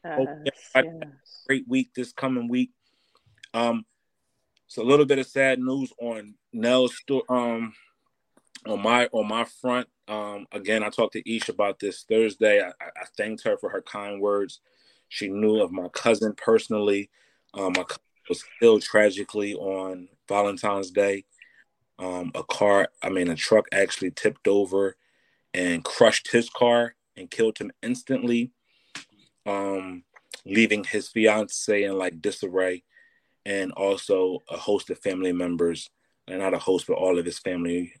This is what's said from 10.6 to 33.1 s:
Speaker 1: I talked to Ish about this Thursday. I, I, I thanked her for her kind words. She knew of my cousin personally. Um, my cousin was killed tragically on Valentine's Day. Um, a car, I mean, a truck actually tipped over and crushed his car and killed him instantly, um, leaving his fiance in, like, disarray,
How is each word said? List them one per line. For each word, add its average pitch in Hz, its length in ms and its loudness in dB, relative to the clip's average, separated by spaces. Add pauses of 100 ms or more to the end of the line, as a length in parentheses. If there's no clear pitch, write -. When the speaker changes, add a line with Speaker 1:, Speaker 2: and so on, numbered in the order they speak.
Speaker 1:
I 104 60 -4
talked 107 240 0
to 113 220 -6
Ish 110 140 -6
about 101 300 -2
this 98 240 -8
Thursday. 107 580 4
I, 92 80 -4
I, 87 200 -16 (120)
I - 40 -12 (120)
thanked 107 260 -6
her 104 140 0
for 98 120 -6
her 95 120 -6
kind 101 400 -10
words. 101 380 -2 (480)
She - 200 -8
knew 107 340 2
of 90 100 0
my 90 180 -8
cousin 110 460 0
personally. 104 720 2 (440)
Um, 95 220 -2
my 90 80 0
cousin - 200 -12 (240)
was - 160 -4 (160)
killed 113 240 6
tragically 101 720 0
on 95 520 -6 (200)
Valentine's 101 640 -2
Day. 98 340 2 (720)
Um, 90 380 -6
a - 80 -6
car, 101 460 2 (120)
I - 80 -4
mean, 92 200 0
a 82 60 -2
truck 107 360 4
actually 98 400 0
tipped - 360 -2
over 98 480 2 (580)
and 87 300 -2
crushed - 480 4
his 117 180 4
car 120 460 2 (220)
and 92 120 -16
killed - 280 0
him 104 140 -10 (100)
instantly, 120 720 -2 (920)
um, 98 580 -6 (420)
leaving 104 380 2
his 98 260 -6
fiance 107 720 2
in, 98 140 -2
like, 87 240 -4
disarray, 92 600 -2 (680)